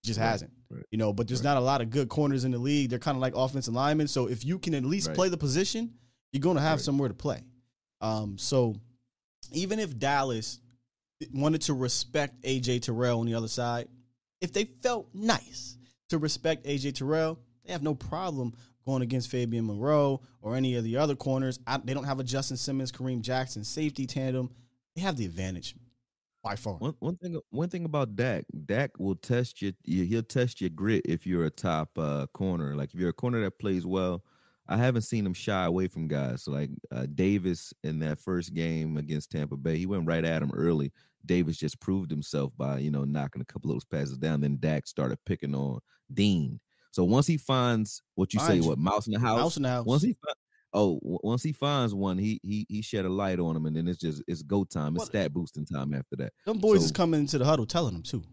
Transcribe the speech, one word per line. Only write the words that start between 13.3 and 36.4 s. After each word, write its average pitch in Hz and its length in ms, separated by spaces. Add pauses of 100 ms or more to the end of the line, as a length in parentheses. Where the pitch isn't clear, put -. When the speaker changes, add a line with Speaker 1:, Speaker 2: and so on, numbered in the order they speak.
Speaker 1:
other 113 140
side, 120 400 (520)
if - 120
they 208 120
felt 240 500
nice - 640 (320)
to 165 80
respect 156 480
A 143 100
J 135 160
Terrell, 160 460 (260)
they 180 80
have 160 100
no 151 120
problem 143 580 (320)
going 131 180
against 123 280
Fabian 117 340
Moreau 135 560 (220)
or 110 140
any 131 200
of 117 80
the 113 140
other 147 180
corners. 131 500
I, 131 120
they 131 160
don't 135 100
have 135 160
a 131 40
Justin 131 340
Simmons, 135 340
Kareem 127 300
Jackson 127 420
safety 147 420
tandem. 127 440 (440)
They 170 80
have 185 140
the 117 80
advantage 92 500 (680)
by 101 100
far. 101 200
Speaker 2:
One, 123 260
one 170 160
thing, 170 240 (100)
one 160 200
thing 170 160
about 139 280
Dak, 110 300 (220)
Dak 123 340
will 95 160
test 123 460
your, 98 100 (120)
you, 92 200
he'll 113 180
test 123 380
your 92 100
grit 95 360
if 82 200
you're 87 200
a 76 40
top, 80 480
uh, 73 300
corner. 85 480
Like, 71 180
if 87 60
you're 90 80
a 82 60
corner 120 260
that 98 180
plays 92 280
well, 90 360 (460)
I 98 80
haven't 120 260
seen 110 240
him 90 80
shy 95 300
away 90 240
from 80 200
guys. 67 360